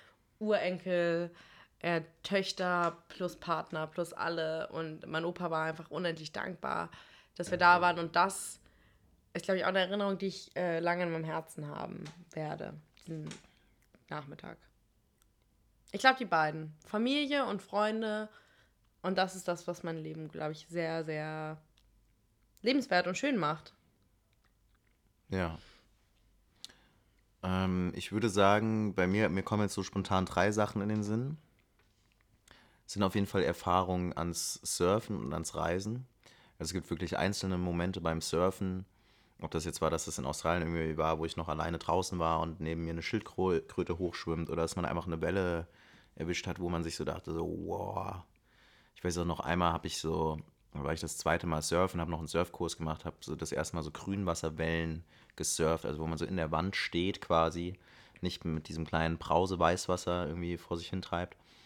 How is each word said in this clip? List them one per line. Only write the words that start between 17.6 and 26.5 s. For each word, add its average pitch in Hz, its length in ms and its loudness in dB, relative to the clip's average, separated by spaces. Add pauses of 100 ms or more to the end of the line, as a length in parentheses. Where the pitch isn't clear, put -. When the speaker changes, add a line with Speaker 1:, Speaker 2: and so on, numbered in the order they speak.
Speaker 1:
Freunde. 214 680 -2 (720)
Und 185 140 0
das 185 200 2
ist 180 100 -10
das, 175 220 -2
was 175 160 -4
mein 165 140 -2
Leben, 156 300 -8
glaub 156 220 -6
ich, 156 180 -10
sehr, 165 360 -2
sehr 156 540 -6 (1040)
lebenswert 214 440 4
und 180 100 0
schön 277 200 2
macht. 156 360 0 (1600)
Speaker 2:
Ja. 87 260 -2 (1900)